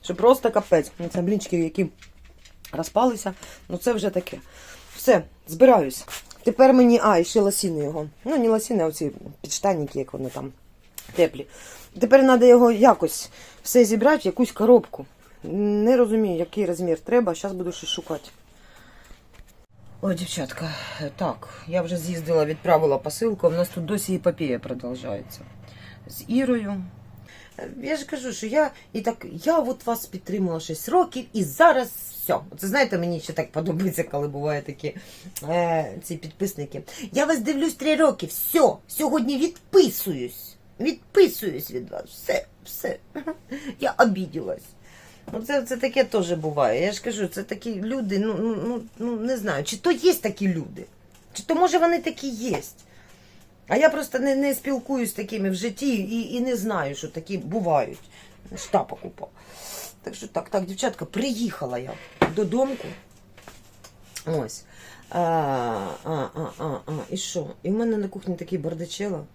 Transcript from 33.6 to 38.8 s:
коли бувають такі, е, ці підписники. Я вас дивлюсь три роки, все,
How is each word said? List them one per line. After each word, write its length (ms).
коли 240
бувають 380
такі, 300
е, 500
ці 120
підписники. 680
Я 140
вас 140
дивлюсь 340
три 220
роки, 300
все, 480